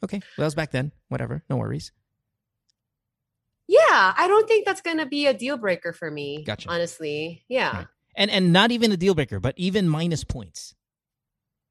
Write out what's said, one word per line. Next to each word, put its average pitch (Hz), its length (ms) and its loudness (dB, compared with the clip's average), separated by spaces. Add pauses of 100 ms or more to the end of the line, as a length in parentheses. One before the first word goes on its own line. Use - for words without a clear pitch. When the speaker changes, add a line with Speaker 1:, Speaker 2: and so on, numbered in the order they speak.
Speaker 1:
Okay. 202 140 -6
Well, - 240 -8
that - 20 0
was 151 100 -2
back 156 160 -4
then. 131 220 -2 (160)
Whatever. 127 420 -6
No 135 60 0
worries. 120 340 -6 (1800)
Speaker 2:
Yeah, 359 480 6
I 339 120 2
don't 427 180 4
think 427 200 2
that's 381 160 -2
gonna 311 240 -4
be 285 200 -2
a 269 80 4
deal 254 220 -4
breaker 180 360 -4
for 165 180 -10
me, 147 340 -10
Speaker 1:
Gotcha. - 240 -8
Speaker 2:
honestly. 165 800 -6
Yeah. 190 300 -2
Speaker 1:
Right. 87 80 -10 (280)
And, 202 160 0
and 185 220 4
not 202 180 6
even 226 220 2
a 190 40 0
deal 185 180 2
breaker, 123 260 -2
but 127 160 -2
even 185 320 0
minus 160 360 -2
points. - 500 -12 (960)